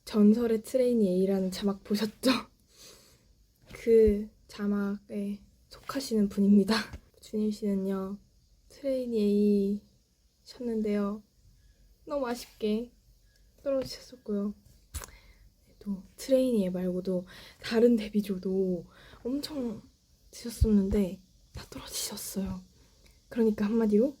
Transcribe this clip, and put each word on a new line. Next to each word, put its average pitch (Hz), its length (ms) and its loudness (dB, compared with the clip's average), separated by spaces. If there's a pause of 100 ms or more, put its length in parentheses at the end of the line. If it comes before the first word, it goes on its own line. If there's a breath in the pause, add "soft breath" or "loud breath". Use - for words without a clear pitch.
전설의 220 580 4
트레이니 240 460 2
A라는 190 420 0
자막 196 320 -4
보셨죠? 214 480 -2 (1400 loud breath)
그 214 560 4 (180)
자막에 202 920 -6 (260)
속하시는 220 640 -2
분입니다. 202 460 4 (440)
준일 214 320 -4
씨는요, 196 640 -4 (540)
트레이니 254 480 -4
A 208 600 2 (640)
셨는데요. 214 800 -4 (840)
너무 285 220 -4
아쉽게 233 640 -4 (720)
떨어지셨었고요. 240 920 -6 (1200 loud breath)
또 196 240 -10 (120)
트레이니 262 480 0
A 180 60 -2
말고도 180 580 -4 (340 loud breath)
다른 233 340 4
데뷔조도 190 920 -4 (380 loud breath)
엄청 254 580 -8 (500)
지셨었는데 202 880 2 (340)
다 - 160 -16
떨어지셨어요. - 920 -10 (640 soft breath)
그러니까 220 360 0
한마디로 226 540 2